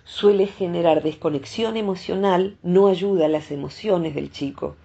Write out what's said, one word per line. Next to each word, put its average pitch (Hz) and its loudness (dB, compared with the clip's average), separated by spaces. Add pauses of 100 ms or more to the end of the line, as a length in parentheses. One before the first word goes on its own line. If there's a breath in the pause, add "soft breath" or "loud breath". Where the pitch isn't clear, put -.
suele 202 2
generar 170 0
desconexión 156 -4
emocional, 190 -2
no 185 4
ayuda 185 2
a 151 2
las 151 -2
emociones 156 -4
del 143 -8
chico, 139 -8